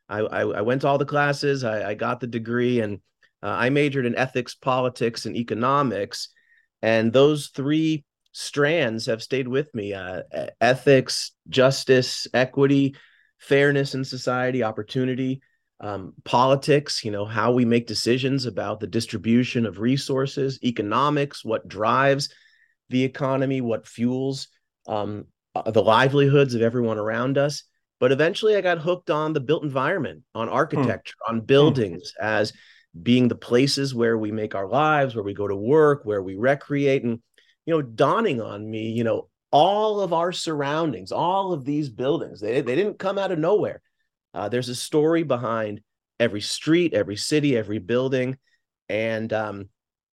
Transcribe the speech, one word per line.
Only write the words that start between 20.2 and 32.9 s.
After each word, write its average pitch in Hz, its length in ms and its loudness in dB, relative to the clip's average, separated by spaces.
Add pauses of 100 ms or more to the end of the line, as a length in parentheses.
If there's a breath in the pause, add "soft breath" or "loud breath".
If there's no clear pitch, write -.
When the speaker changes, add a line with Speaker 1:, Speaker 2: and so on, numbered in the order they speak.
Speaker 1:
economics, 123 800 -2
what 110 240 -4
drives 131 640 0 (600 soft breath)
the 127 140 0
economy, 135 560 -2
what 113 260 -4
fuels, 131 640 -4 (400)
um, 104 380 -6 (300)
uh, - 160 -4
the 107 120 6
livelihoods 135 720 6
of 110 60 0
everyone 113 360 2
around 117 400 -2
us. 143 260 0 (360)
But 127 120 4
eventually 190 440 2
I 196 60 2
got 175 180 0
hooked 175 300 -2
on 156 240 0
the 151 60 -2
built 143 240 0
environment, 135 600 -2 (100)
on 110 140 -4
Speaker 2:
Hmm. 90 60 -4
Speaker 1:
architecture, 131 640 -2 (120)
on 113 120 -2
Speaker 2:
Hmm. 107 60 -8
Speaker 1:
buildings 123 760 4
as 107 320 0 (480 soft breath)